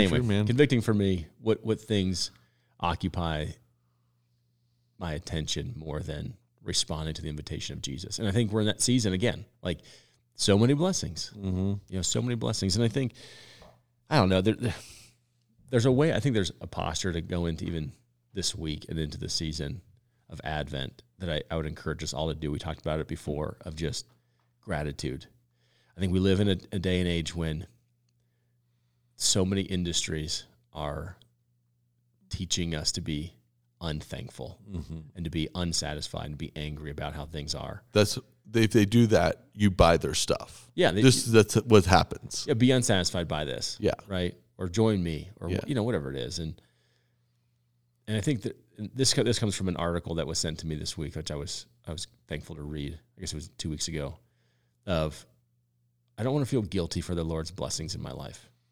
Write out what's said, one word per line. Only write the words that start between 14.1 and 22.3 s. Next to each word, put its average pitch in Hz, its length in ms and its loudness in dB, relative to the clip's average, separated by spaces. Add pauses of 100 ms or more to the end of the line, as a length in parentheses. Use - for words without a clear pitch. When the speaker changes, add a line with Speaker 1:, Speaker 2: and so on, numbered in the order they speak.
Speaker 1:
I 156 80 4
don't 95 100 6
know, 95 140 6
there, 107 120 4
there, 95 200 -2 (960)
there's 117 160 4
a 135 60 6
way, 143 200 4
I - 80 0
think 127 140 2
there's 95 260 0
a - 60 -12
posture 90 460 -4
to 82 100 -2
go 87 240 -2
into 82 180 -4
even 82 280 -6 (420)
this 95 200 -4
week 78 360 -6
and 82 80 -4
into 73 200 -4
the - 120 -6
season 78 500 -6 (480)
of - 160 -14
Advent 69 580 -6 (160)
that 87 120 -6
I, 76 200 -2
I 87 60 -4
would 78 100 -2
encourage 78 360 -8
us 78 100 -8
all 78 160 -2
to 76 60 -2